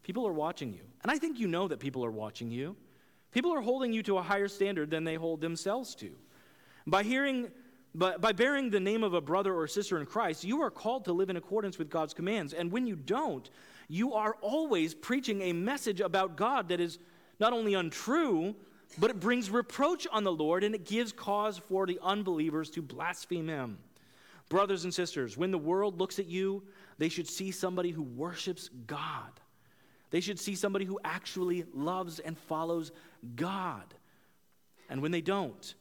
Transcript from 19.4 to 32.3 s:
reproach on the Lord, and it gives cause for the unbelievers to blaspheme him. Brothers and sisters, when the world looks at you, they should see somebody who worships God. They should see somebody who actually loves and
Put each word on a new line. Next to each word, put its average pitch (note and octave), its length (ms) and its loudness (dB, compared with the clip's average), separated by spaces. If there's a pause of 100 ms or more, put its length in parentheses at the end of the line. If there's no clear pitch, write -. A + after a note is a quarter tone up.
reproach C#4 640 2
on G#3+ 120 2
the F#3 80 4
Lord, E3 320 4
and G#3+ 100 2
it F#3 100 -4
gives A3 280 0
cause G#3 460 0
for F#3+ 280 2
the F3+ 160 0
unbelievers D#3+ 680 0
to E3+ 120 -6
blaspheme D#3+ 680 -6
him. B2+ 300 -4 (720)
Brothers F#3+ 340 4
and F3+ 80 -2
sisters, C3+ 440 -2
when F3+ 140 0
the F3+ 80 2
world F3+ 400 0
looks F#3+ 200 -2
at G3 80 -2
you, F#3+ 360 -2 (360)
they D#3+ 100 2
should E3 180 -4
see F#3+ 240 -6
somebody F3+ 400 0
who D#3+ 120 -4
worships D#3+ 680 -6 (180)
God. D3 460 -8 (800)
They E3+ 100 2
should G3 180 -4
see G3+ 160 -4
somebody G3 300 0
who F#3+ 180 -4
actually F3 640 -2 (100)
loves E3+ 460 -4
and D#3+ 180 -8